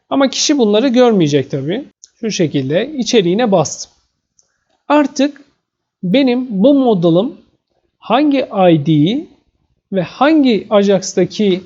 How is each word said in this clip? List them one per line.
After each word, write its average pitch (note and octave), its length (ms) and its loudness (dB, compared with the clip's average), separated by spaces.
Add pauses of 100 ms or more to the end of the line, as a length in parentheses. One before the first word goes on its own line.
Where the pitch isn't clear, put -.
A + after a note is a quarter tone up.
Ama C4+ 220 0
kişi D4 280 -2
bunları A3 300 2
görmeyecek F#3+ 640 2
tabii. D#3+ 340 -6 (360)
Şu A3+ 100 -6
şekilde D#3+ 680 -2
içeriğine G#3+ 560 0
bastım. - 400 -2 (960)
Artık C#4+ 560 -2 (580)
benim B3+ 480 0
bu A3 240 2
model'ım G#3 600 0 (600)
hangi C#4 400 0 (320)
I D3 160 2
D'yi E3 420 0 (640)
ve F#3+ 100 -2
hangi C4+ 680 0
Ajax'taki G3 960 0